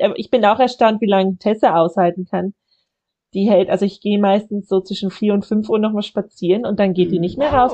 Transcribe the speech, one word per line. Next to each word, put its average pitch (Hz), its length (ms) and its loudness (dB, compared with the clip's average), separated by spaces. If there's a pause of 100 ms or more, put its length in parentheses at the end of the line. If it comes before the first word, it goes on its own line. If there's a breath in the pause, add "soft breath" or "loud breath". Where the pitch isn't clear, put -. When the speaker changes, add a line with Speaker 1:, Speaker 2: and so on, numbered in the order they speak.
(140)
Speaker 1:
ich - 160 -10
bin 233 140 2
auch 208 160 2
erstaunt, 233 400 2
wie 226 60 -2
lange 190 320 2
Tessa 214 380 0
aushalten 175 540 0
kann. 185 240 -6 (800)
Die 196 160 0
hält, 190 200 4
also 196 140 0
ich 196 160 -6
gehe 202 200 0
meistens 202 480 0
so 190 120 0
zwischen 190 300 -8
vier 208 240 -2
und 202 100 -2
fünf 214 240 -2
Uhr 220 100 0
nochmal 214 240 -2
spazieren 202 640 -4
und 208 140 -4
dann 190 140 0
geht 175 180 0
die 170 40 0
Speaker 2:
Mhm. 165 60 -2
Speaker 1:
nicht 180 160 -6
mehr 294 140 -2
raus 254 220 2